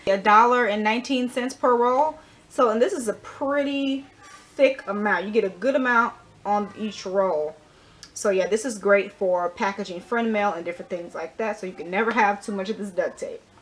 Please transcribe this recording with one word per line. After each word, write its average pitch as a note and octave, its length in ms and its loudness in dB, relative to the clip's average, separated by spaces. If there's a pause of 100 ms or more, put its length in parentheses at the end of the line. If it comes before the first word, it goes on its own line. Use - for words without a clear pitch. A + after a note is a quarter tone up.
A G3 100 2
dollar A3+ 480 6
and G#3+ 180 0
nineteen B3 460 0
cents B3+ 240 -4
per B3 220 2
roll. B3+ 420 2 (320)
So, B3 200 2
and A3+ 120 2
this G4 120 2
is B3+ 140 -6
a G3 60 0
pretty C#4 920 -4 (500)
thick C4+ 320 2
amount. G3+ 380 0
You G#3 60 -6
get G#3+ 120 2
a F#3+ 60 0
good G3+ 260 -2
amount B3 400 2 (300)
on G#3 320 0
each G3+ 280 -8
roll. F3+ 500 0 (600)
So G#3 160 -2
yeah, F#3 160 2
this A3 180 -2
is A3 140 -6
great G3 340 2
for F3+ 360 0
packaging G3 520 -6
friend A#3 320 -2
mail G#3 200 0
and E3+ 120 -8
different F3 240 -10
things F3 240 -8
like D#3+ 240 -10
that. G#3+ 220 -6
So F#3+ 80 -10
you F#3 60 -10
can E3 180 -12
never A3 200 0
have G#3 320 2
too - 80 -8
much G3 180 -6
of G3+ 100 -6
this G3+ 100 -10
duct E3+ 300 -4
tape. - 200 -12 (220)